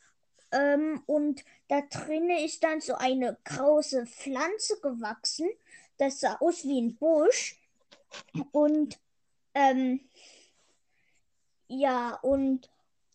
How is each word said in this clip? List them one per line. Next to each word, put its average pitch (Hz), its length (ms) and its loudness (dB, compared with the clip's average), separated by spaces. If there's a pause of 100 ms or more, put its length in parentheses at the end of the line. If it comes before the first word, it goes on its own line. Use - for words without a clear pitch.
(520)
Ähm, 285 540 0
und 294 380 -2 (240)
da 285 140 2
drinne 311 600 -2
ist - 200 -4
dann 311 160 -2
so - 140 -6
eine 254 500 -2
große 277 640 2
Pflanze 330 720 -6
gewachsen. 233 680 -6 (500)
Das 269 220 0
sah 214 160 0
aus 339 280 0
wie 269 160 0
ein 233 160 -2
Busch. 320 600 2 (960)
Und, 302 460 2 (560)
ähm, 262 540 2 (1600)
ja, 254 540 0
und 269 460 0 (460)